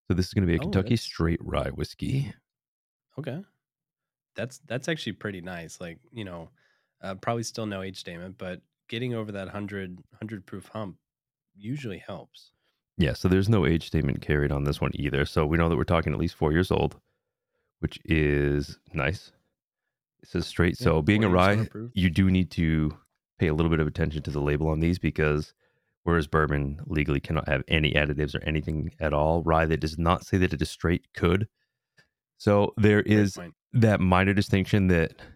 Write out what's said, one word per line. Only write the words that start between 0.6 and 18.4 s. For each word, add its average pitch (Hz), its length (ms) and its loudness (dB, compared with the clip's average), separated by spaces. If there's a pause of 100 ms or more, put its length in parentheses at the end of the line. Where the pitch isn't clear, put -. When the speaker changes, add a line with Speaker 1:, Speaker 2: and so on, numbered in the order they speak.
Speaker 1:
Kentucky 104 360 0
Speaker 2:
that's - 0 -
Speaker 1:
straight - 480 -2
rye 71 260 -2
whiskey. 131 640 -6 (840)
Speaker 2:
Okay. 143 240 -10 (920)
That's, 113 240 -10
that's - 280 -8
actually 151 260 -6
pretty 95 260 -10
nice. 85 400 -14
Like, 85 200 -14 (120)
you 117 120 -12
know, 85 260 -14 (520)
uh, 95 140 -10
probably 117 280 -4
still 110 220 -8
no 98 160 -6
age 95 160 -12
statement, 90 400 -14
but 90 240 -12 (260)
getting 120 260 -6
over 107 180 -8
that 98 160 -10
hundred, 98 520 -10 (140)
hundred 107 320 -12
proof 95 220 -14
hump 101 300 -10 (560)
usually 110 440 -8
helps. - 540 -16 (460)
Speaker 1:
Yeah, 69 160 2
so - 140 -2
there's 95 200 4
no 98 180 4
age 82 200 2
statement 73 340 0
carried 73 320 0
on 71 120 -2
this 73 160 -2
one 69 140 0
either. 71 300 0
So 78 220 0
we 80 100 2
know 85 120 4
that 82 80 2
we're 62 80 0
talking 82 280 0
at - 60 -2
least 85 160 -2
four 76 180 0
years 87 180 2
old, - 300 0 (800)
which - 240 -6
is 73 760 2 (160)